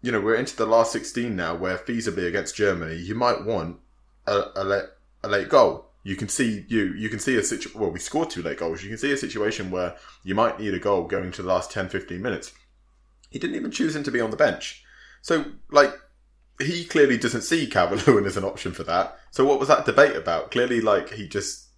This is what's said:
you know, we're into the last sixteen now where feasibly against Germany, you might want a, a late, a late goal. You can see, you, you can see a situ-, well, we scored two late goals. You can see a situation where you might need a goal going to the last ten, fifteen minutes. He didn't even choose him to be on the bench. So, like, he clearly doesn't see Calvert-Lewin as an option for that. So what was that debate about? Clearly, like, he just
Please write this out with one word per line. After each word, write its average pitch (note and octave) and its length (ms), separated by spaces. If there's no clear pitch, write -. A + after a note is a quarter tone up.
you A#2+ 100
know, G#2+ 80
we're A2 140
into B2+ 220
the A2 100
last A2+ 260
sixteen A#2 440
now E2+ 180
where F#2 240
feasibly G#2 480
against F#2 300
Germany, F2 400
you F2+ 180
might A#2+ 300
want F2 340
a, G2+ 180
a G2 80
late, G2 200
a G#2 40
late G2+ 200
goal. A#2+ 420
You F#2+ 120
can G2 120
see, A2 400
you, G#2 260
you G#2+ 140
can A2 100
see B2+ 180
a G#2 60
situ-, - 340
well, G#2 140
we E2+ 80
scored D#3+ 320
two - 120
late D#2 160
goals. E2+ 240
You G2 60
can A2 100
see C#3+ 140
a - 40
situation G#2+ 540
where F2+ 260
you F#2+ 100
might A2+ 260
need G2+ 140
a F2+ 40
goal F#2+ 280
going F#2 260
to - 100
the F2+ 60
last F#2 220
ten, F#2+ 180
fifteen F2+ 340
minutes. A2 300
He C3 80
didn't - 180
even - 140
choose D#3 240
him D3 100
to C3+ 60
be A#2+ 100
on A2 100
the G#2+ 60
bench. - 480
So, D#3 220
like, C#3+ 220
he E3 240
clearly C3+ 340
doesn't A#2 240
see D#3+ 240
Calvert-Lewin G2+ 600
as F#2 100
an F#2+ 80
option F#2+ 280
for - 120
that. F2 340
So C3 140
what C#3 140
was C3+ 100
that - 160
debate C#3+ 320
about? E2 340
Clearly, A#2+ 300
like, G#2 300
he G#2 180
just - 380